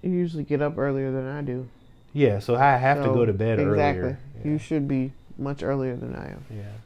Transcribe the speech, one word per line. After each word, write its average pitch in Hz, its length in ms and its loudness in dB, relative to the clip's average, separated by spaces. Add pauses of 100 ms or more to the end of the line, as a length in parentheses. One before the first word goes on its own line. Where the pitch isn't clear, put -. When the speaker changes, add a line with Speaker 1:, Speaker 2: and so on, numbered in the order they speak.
Speaker 1:
you 180 100 -4
usually 170 320 -2
get 143 180 0
up 151 160 -2
earlier 135 340 0
than 131 160 -4
I 147 140 -8
do. 127 260 -6 (460)
Speaker 2:
Yeah, 120 260 4
so 120 160 0
I 135 220 6
have 131 220 4
to 139 60 -2
Speaker 1:
So, 135 80 4
Speaker 2:
go 120 120 6
to 110 80 2
bed 110 260 2
Speaker 1:
exactly. 101 420 2
Speaker 2:
earlier. 131 180 -4 (240)
Speaker 1:
You 151 100 0
Speaker 2:
Yeah. 156 40 0
Speaker 1:
should 151 300 -2
be 135 240 0 (260)
much 139 260 -6
earlier 131 320 -2
than 123 200 -8
I - 160 -10
am. - 180 -16
Speaker 2:
Yeah. 107 140 -12 (220)